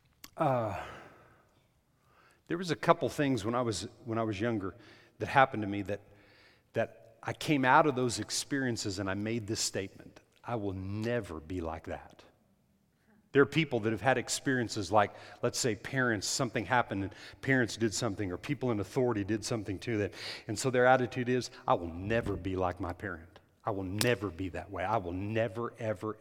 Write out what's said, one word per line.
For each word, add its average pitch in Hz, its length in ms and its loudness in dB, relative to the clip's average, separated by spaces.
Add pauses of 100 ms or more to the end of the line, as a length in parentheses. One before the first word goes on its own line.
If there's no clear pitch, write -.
(380)
uh, 123 380 2 (1700)
there 160 100 -2
was 180 120 -4
a 151 60 2
couple 160 340 4
things 135 340 0
when 113 120 0
I 127 60 2
was, 110 260 -2 (160)
when 113 160 -2
I 113 40 4
was 110 160 -2
younger 107 360 -2 (420)
that 104 100 -6
happened 131 360 6
to 101 40 -2
me 101 140 -2
that, 101 200 -4 (720)
that - 500 -4
I 120 100 -4
came 143 320 2
out 151 220 8
of 135 80 2
those 120 240 0
experiences 110 800 -2
and 101 100 -2
I 95 40 2
made 107 340 -4
this 110 140 -2
statement, - 580 -6 (240)
"I 120 120 -6
will 101 180 -2
never 98 680 -4
be 85 220 -6
like 80 240 -6
that." - 360 -10 (1120)
There 135 100 6
are 139 40 8
people 139 360 0
that 110 100 0
have 110 100 -4
had 127 160 4
experiences 110 760 -2
like, 104 220 4 (280)
let's 123 180 0
say 113 160 0
parents, 123 520 -2
something 120 380 -2
happened 117 380 2
and 90 120 -6 (260)
parents 131 340 2
did 107 180 0
something, 101 380 -2
or 87 60 -6
people 127 340 -2
in 107 80 0
authority 117 440 0
did 104 200 -2
something 107 360 -4
to 117 180 -2
them. 101 140 2 (360)
And 107 100 -4
so 135 120 0
their 123 160 6
attitude 127 440 4
is, 123 200 0 (180)
"I 127 80 6
will 85 180 -4
never 101 420 0
be 90 220 -4
like 90 240 0
my 90 100 -4
parent. 85 480 -10 (260)
I 117 60 -2
will 98 120 -4
never 104 460 0
be 90 200 -6
that 85 200 -10
way. 92 140 -6
I 104 140 0
will 87 160 -4
never, 110 680 -2
ever, 110 420 -4